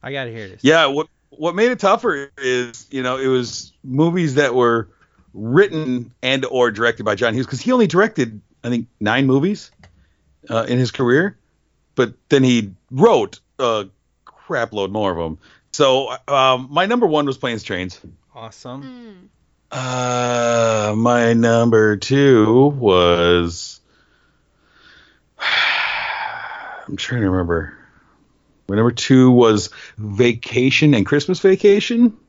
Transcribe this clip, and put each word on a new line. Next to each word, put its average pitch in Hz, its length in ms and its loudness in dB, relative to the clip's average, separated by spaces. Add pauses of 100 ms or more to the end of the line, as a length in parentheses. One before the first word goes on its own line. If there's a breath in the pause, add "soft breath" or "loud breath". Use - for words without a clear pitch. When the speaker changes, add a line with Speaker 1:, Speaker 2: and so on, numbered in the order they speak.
Speaker 1:
I 135 100 -12
gotta 135 180 -10
hear 113 180 -14
this. 92 140 -20
Speaker 2:
Yeah, 160 240 4
what, 143 220 -4 (220)
what 175 260 -6
made 233 160 2
it - 80 -8
tougher 185 580 -2
is, 123 540 -4
you 131 100 -6
know, 127 160 -4
it 135 80 -4
was 123 460 -4 (100)
movies 156 540 -2
that 139 180 0
were 117 340 2 (460)
written 127 760 -2 (100)
and 131 220 -2
or 123 260 0
directed 113 340 -2
by 107 120 -2
John 113 180 -2
Hughes, 127 120 -4
'cause - 140 -10
he 247 120 -2
only 240 160 2
directed, 156 520 -2 (220)
I 120 60 -8
think, 117 180 -4 (140)
nine 117 260 0
movies, 139 460 0 (760)
uh, 113 200 -2
in 123 100 0
his 123 140 -2
career, 139 440 0 (600)
but 123 180 -2 (140)
then 139 160 4
he 117 260 0 (220)
wrote 139 480 2 (180)
a 110 300 -2 (360)
crap 120 480 -8
load 98 200 -4
more 104 180 -2
of 85 80 -6
'em. 80 200 -6 (340 soft breath)
So, 135 420 0 (140)
um, 131 420 2
my 170 160 0
number 233 220 0
one 151 180 0
was 131 100 -4
Planes, 117 280 -8
Trains. 90 360 -8 (320)
Speaker 1:
Awesome. 123 500 -18
Speaker 3:
Mm. 240 460 -20 (440)
Speaker 2:
Uh, 120 1200 -2
my 117 360 2
number 117 640 4
two 131 720 4 (100)
was, 87 1040 2 (1600 soft breath)
<sighs> - 40 -18
I'm - 1600 -8
trying 120 260 -6
to 95 80 0
remember. 85 460 -4 (920 soft breath)
My 98 80 -2
number 117 160 2
two 131 400 4
was 113 380 4 (280 loud breath)
Vacation 120 960 0
and 104 100 2
Christmas - 360 -2
Vacation. 214 760 2 (120)